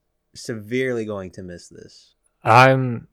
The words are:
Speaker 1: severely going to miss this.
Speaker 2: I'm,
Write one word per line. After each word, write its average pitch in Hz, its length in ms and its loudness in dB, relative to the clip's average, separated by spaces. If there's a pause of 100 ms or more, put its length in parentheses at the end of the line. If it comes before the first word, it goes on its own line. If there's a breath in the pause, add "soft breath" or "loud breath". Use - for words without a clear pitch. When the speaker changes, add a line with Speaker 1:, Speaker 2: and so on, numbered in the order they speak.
(360)
Speaker 1:
severely 120 720 -6
going 98 260 -10
to 95 120 -18
miss 87 260 -18
this. - 460 -20 (280)
Speaker 2:
I'm, 127 680 4